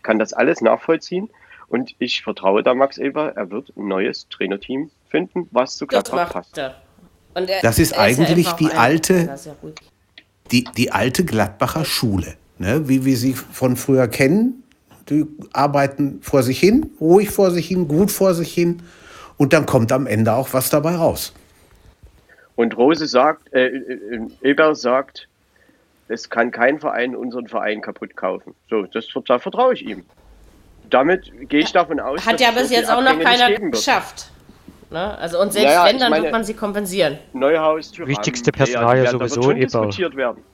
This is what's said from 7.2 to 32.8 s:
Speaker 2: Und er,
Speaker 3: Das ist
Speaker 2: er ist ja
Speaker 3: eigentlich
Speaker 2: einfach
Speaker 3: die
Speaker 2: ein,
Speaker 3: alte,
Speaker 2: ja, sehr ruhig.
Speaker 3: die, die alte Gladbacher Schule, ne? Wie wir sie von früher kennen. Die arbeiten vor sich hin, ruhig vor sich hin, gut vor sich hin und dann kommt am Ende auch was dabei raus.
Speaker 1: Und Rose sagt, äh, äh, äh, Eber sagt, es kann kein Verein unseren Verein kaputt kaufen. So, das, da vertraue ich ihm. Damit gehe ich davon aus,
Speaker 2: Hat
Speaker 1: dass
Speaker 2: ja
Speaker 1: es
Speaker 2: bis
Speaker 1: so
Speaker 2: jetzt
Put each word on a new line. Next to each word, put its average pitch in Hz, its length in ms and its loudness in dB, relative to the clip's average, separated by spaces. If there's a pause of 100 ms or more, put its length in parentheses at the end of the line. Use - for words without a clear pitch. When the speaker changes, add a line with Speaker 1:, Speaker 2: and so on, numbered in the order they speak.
Speaker 2:
Und 180 160 -6
er, 190 120 -2
Speaker 3:
Das 117 180 2
ist 165 140 2
Speaker 2:
er 104 160 2
ist 127 80 2
ja 160 80 4
Speaker 3:
eigentlich 165 220 4
Speaker 2:
einfach 170 120 -2
Speaker 3:
die 156 120 2
Speaker 2:
ein, 156 60 -2
Speaker 3:
alte, 160 360 2
Speaker 2:
ja, 165 240 0
sehr 147 260 -18
ruhig. 156 120 -16 (760)
Speaker 3:
die, 123 120 2 (140)
die 120 140 0
alte 127 340 0
Gladbacher 113 600 -2
Schule, 98 500 -2 (240)
ne? 127 280 -2
Wie 131 180 2
wir 131 120 2
sie 123 160 0
von - 440 -2
früher 131 300 2
kennen. 208 560 2 (460)
Die 151 160 2 (280)
arbeiten 139 680 0
vor 135 220 2
sich 127 160 -2
hin, 233 400 4
ruhig 190 300 6
vor 196 220 2
sich 170 180 -2
hin, 180 180 0
gut 180 240 2
vor 190 220 2
sich 170 200 -4
hin 175 300 0 (540)
und 143 160 2
dann 151 120 4
kommt 120 280 2
am 131 120 0
Ende 110 280 0
auch 131 200 -2
was 127 160 0
dabei 156 260 0
raus. - 380 -2 (1200)
Speaker 1:
Und 113 200 0
Rose 151 320 2
sagt, 139 460 2
äh, 127 140 4
äh, 131 260 -8 (220)
äh, 110 120 -8 (220)
Eber 156 240 4
sagt, 131 540 -4 (800)
es - 220 -10
kann 117 220 0
kein 135 280 0
Verein 123 360 -4
unseren 117 320 -10
Verein 107 340 -6
kaputt - 340 -14
kaufen. 92 400 -8 (140)
So, 107 140 -2
das, 113 220 -8 (220)
da 123 100 2
vertraue 233 380 -2
ich - 100 -14
ihm. 95 180 -10 (840)
Damit 147 420 2 (180)
gehe 147 100 2
ich 156 120 0
davon 160 280 0
aus, 131 260 -6
Speaker 2:
Hat 226 100 2
Speaker 1:
dass 233 60 -2
Speaker 2:
ja 240 80 4
Speaker 1:
es 226 60 -2
Speaker 2:
bis 254 140 0
Speaker 1:
so - 40 0
Speaker 2:
jetzt 233 140 2